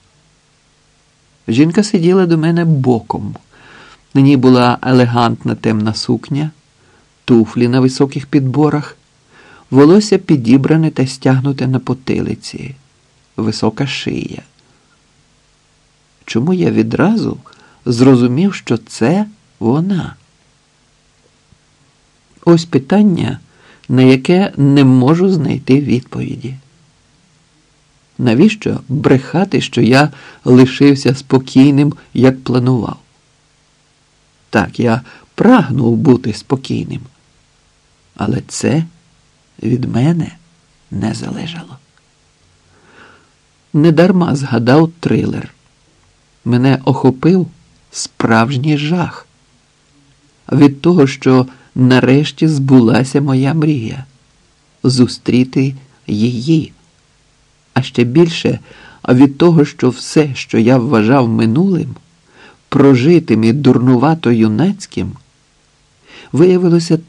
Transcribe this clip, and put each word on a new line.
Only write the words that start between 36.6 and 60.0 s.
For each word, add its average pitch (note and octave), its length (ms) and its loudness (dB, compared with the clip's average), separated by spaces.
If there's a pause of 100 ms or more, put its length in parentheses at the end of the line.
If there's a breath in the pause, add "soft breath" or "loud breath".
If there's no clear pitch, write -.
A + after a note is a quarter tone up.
але - 320 -4
це B2+ 360 -2 (800)
від B2 220 -2
мене C3 460 -2 (600)
не G2+ 220 -6
залежало. - 640 -14 (2000 soft breath)
Недарма E3+ 640 2
згадав C3+ 640 0
трилер. - 540 -4 (920)
Мене B2 400 0
охопив D3 600 0 (440)
справжній B2 840 -2
жах D3 500 -6 (1200)
від C3+ 300 2
того, E3 260 2
що C3 400 0 (280 loud breath)
нарешті B2+ 720 2
збулася C3 720 2
моя C3+ 320 0
мрія — D3 520 -4 (800)
зустріти C3 920 0 (320 loud breath)
її. A#2+ 640 -2 (1000)
А C3 80 -2
ще - 220 -4
більше E3 560 0 (500 loud breath)
від C3+ 280 4
того, E3 280 4
що - 240 -2
все, C#3 460 -4